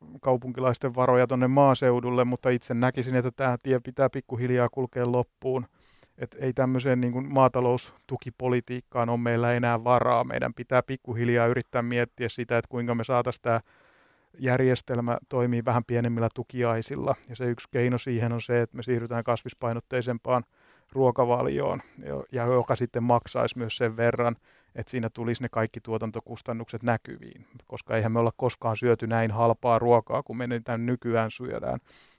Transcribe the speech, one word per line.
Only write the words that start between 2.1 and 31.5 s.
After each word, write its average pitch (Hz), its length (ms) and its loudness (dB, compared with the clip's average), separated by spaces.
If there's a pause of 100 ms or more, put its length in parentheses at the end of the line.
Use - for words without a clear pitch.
mutta 123 260 0
itse 123 240 0
näkisin, 127 420 0
että 123 140 0
tämä 127 320 -2
tie 131 180 2
pitää 131 300 0
pikkuhiljaa 123 580 0
kulkea 123 440 -4
loppuun. 123 540 -2 (520)
Et - 200 -12
ei 131 140 -2
tämmöiseen 127 480 0
niin 120 120 0
kuin 135 200 -6
maataloustukipolitiikkaan 123 1800 0
ole 120 100 0
meillä 120 340 2
enää 120 320 0
varaa. 120 400 4
Meidän 123 300 -4
pitää 123 280 0
pikkuhiljaa 120 640 0
yrittää 123 360 -2
miettiä 120 460 -2
sitä, 117 300 -2
että 113 100 -4
kuinka 120 260 -4
me 117 100 -2
saataisiin 123 380 -2
tää 117 180 2 (760)
järjestelmä 123 800 0 (100)
toimii 123 360 0
vähän 120 200 2
pienemmillä 117 500 0
tukiaisilla. 123 800 -2 (140)
Ja 120 80 -14
se 127 80 -6
yksi 120 260 -4
keino 123 280 0
siihen 117 340 -2
on 117 80 -4
se, 120 220 0
että - 140 -6
me 127 60 -10
siirrytään 117 420 -2
kasvispainotteisempaan 120 1200 -2 (480)
ruokavalioon, 131 880 0 (220)
jo-, 139 280 -8
ja 120 140 -4
joka 123 300 2
sitten 120 260 -4
maksaisi 120 560 0
myös 117 180 -6
sen 113 200 -2
verran, 117 400 0 (400)
että 107 140 -10
siinä 113 200 -4
tulisi 117 320 -4
ne 120 60 -4
kaikki 113 320 -4
tuotantokustannukset 113 1000 -8
näkyviin, - 640 -4 (200)
koska - 300 -6
eihän 110 160 0
me 117 60 2
olla 117 180 2
koskaan 117 400 -2
syöty 120 300 2
näin 113 240 0
halpaa 117 480 2
ruokaa, 120 440 2
kuin 113 140 -12
me 123 100 -6
nyt 120 180 -6 (140)
nykyään 117 520 -2
syödään. 123 480 -6 (400)